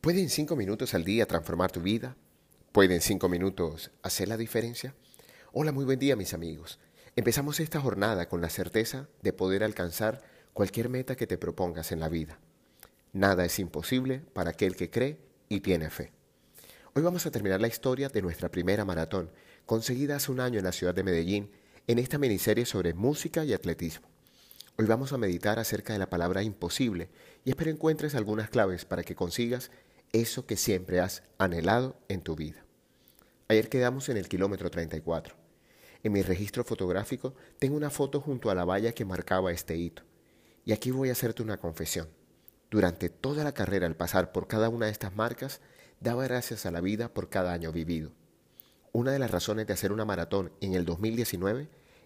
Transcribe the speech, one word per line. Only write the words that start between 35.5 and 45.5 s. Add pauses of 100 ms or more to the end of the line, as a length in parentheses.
En
mi
registro
fotográfico (240)
tengo
una
foto
junto
a
la
valla
que
marcaba
este
hito. (640)
Y
aquí
voy
a
hacerte
una
confesión. (600)
Durante
toda
la
carrera,
al
pasar
por
cada
una
de
estas
marcas, (380)